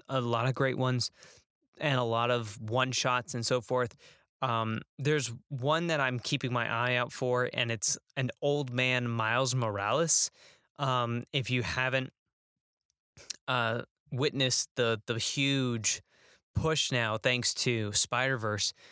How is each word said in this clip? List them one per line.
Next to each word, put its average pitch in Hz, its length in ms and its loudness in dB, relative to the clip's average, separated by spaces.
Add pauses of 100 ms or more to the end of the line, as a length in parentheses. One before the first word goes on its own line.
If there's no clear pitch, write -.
a 131 140 0
lot 120 260 0
of 131 80 0
great 131 220 0
ones, 127 340 0 (640)
and 139 220 2
a 123 40 2
lot 117 280 2
of 113 300 -2
one-shots 123 720 0
and 117 120 -2
so 127 140 2
forth. 123 380 -2 (440)
Um, 113 380 0 (180)
there's 139 360 0 (160)
one 147 380 0
that 160 120 0
I'm 127 200 0
keeping 131 340 -2
my 117 180 0
eye 120 240 0
out 123 160 0
for, 123 420 0
and 120 160 0
it's - 280 0 (180)
an 127 160 -2 (100)
old 143 300 0
man 127 380 0
Miles 117 440 2
Morales. 117 800 0 (480)
Um, 120 540 0
if 131 160 -2
you 127 140 0
haven't, 131 500 -2 (1400)
uh, 120 320 0 (320)
witnessed 131 640 0
the, 113 300 2
the 117 120 -2
huge 131 840 0 (540)
push 156 360 0
now, 117 260 0
thanks 123 380 2
to 110 360 0
Spider-Verse, 113 840 0 (180)